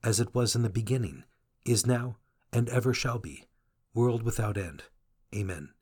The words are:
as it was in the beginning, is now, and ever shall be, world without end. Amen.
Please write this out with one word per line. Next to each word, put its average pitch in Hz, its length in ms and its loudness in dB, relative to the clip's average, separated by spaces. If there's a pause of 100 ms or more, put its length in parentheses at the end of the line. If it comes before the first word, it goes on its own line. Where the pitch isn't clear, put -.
as 113 160 2
it 120 140 0
was 120 220 2
in 120 80 2
the 113 60 2
beginning, 110 540 -2 (420)
is 120 200 4
now, 120 320 0 (340)
and 120 180 2
ever 127 240 2
shall 120 260 -2
be, 73 260 -12 (480)
world 117 300 2
without 107 340 -2
end. 85 260 -8 (520)
Amen. 92 340 -4 (120)